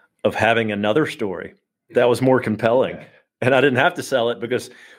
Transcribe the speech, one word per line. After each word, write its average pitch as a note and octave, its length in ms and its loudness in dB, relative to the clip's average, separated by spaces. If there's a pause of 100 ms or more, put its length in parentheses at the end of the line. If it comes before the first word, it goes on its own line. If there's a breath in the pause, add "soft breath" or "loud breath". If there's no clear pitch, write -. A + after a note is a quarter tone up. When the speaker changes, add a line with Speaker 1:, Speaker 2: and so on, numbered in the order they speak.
(260 loud breath)
Speaker 1:
of G#2 100 -2
having A2 380 0
another G#2 320 0
story F#2 480 -8 (380)
that B2 180 2
was A#2+ 120 0
more C3 180 4
compelling. A2+ 580 0
Speaker 2:
Yeah. - 80 -18 (360 soft breath)
Speaker 1:
And B2+ 140 2
I B2+ 60 4
didn't B2+ 180 2
have E3+ 160 2
to B2+ 80 -8
sell A#2+ 260 -2
it A#2+ 100 -6
because A#2+ 300 -4 (300 loud breath)